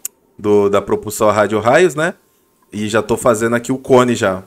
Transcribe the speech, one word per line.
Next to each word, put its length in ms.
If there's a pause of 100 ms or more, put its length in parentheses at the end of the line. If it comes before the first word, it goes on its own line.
(380)
do, 320
da 100
propulsão 480
a 40
rádio 280
raios, 340
né? 200 (580)
E 160
já 140
tô 160
fazendo 360
aqui 160
o 60
cone 380
já. 320